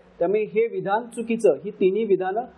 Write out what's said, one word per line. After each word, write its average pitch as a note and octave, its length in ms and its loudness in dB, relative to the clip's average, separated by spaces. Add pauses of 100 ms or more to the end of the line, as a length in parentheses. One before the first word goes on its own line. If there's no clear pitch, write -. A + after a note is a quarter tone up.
(200)
त्यामुळे G3 240 2
हे G#3 240 0
विधान G3+ 400 -4
चुकीचं. A3+ 560 0
ही G#3 80 -8
तिन्ही G3+ 320 2
विधानं F#3+ 380 0 (160)